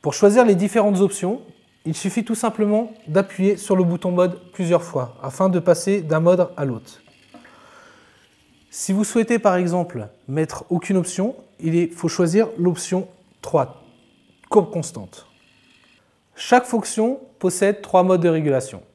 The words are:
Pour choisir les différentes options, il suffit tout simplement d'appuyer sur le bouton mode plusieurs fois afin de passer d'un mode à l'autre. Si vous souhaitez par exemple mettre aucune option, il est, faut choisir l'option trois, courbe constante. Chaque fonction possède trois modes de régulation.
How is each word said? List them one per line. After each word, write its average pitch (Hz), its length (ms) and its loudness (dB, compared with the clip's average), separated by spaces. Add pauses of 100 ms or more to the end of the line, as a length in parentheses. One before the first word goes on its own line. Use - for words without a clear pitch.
Pour 143 60 -2
choisir 214 320 6
les 208 100 4
différentes 202 460 2
options, 196 400 -2 (420)
il 160 120 -4
suffit 208 280 -4
tout 226 120 -4
simplement 220 580 -2 (140)
d'appuyer 190 500 0
sur 196 180 -2
le 185 80 2
bouton 175 280 -2
mode 180 280 0 (140)
plusieurs 175 300 0
fois 123 380 -8
afin 185 280 -2
de 180 100 2
passer 180 420 2
d'un 156 180 0
mode 175 360 4
à 147 100 -4
l'autre. - 360 -8 (1700)
Si - 240 -6
vous 208 100 0
souhaitez 226 360 0
par 190 160 2
exemple 170 520 -2 (200)
mettre 156 420 -4
aucune 180 280 -2
option, 190 380 -2 (240)
il 165 160 -2
est, 170 120 2
faut 170 200 -8
choisir 185 400 2 (100)
l'option 180 500 -2 (340)
trois, - 420 -2 (680)
courbe 196 220 4
constante. - 560 -10 (1080)
Chaque 247 300 2
fonction 233 540 -2 (200)
possède 196 420 0
trois 180 220 4
modes 185 180 4
de 175 80 4
régulation. 143 540 -2 (120)